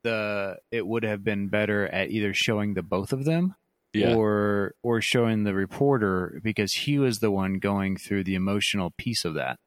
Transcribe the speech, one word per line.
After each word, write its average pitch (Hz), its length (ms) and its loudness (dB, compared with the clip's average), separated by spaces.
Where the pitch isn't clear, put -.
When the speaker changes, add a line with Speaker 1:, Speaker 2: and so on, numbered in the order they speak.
Speaker 1:
the, 104 540 -2
it 113 140 -2
would 113 180 -2
have 104 200 -2
been 101 240 -2
better 104 400 2
at 95 240 0
either 104 220 0
showing 104 400 2
the 92 100 -2
both 101 300 -2
of 135 120 -2
them 170 300 2
Speaker 2:
Yeah. 113 220 4
Speaker 1:
or, 104 580 2
or 117 180 0
showing 113 420 2
the 101 100 0
reporter, 98 920 0
because 107 300 0
he 143 260 -2
was 123 200 2
the 107 120 2
one 95 280 0
going 98 380 0
through 98 260 -4
the 95 120 -2
emotional 95 600 -2
piece - 280 -6
of 80 100 -2
that. 65 320 -4